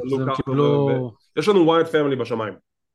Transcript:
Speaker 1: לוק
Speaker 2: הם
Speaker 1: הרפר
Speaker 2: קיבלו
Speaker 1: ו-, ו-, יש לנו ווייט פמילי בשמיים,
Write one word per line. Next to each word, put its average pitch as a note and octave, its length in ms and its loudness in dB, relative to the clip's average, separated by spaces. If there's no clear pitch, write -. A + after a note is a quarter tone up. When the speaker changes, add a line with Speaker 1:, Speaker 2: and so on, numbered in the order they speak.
Speaker 1:
לוק C3+ 120 -2
Speaker 2:
הם C3 80 -4
Speaker 1:
הרפר C3+ 140 -4
Speaker 2:
קיבלו C3+ 200 0
Speaker 1:
ו-, C#3 420 0
ו-, - 340 -12
יש D#3 80 -2
לנו F#3+ 180 4
ווייט E3 220 4
פמילי D3 280 0
בשמיים, A2+ 380 -6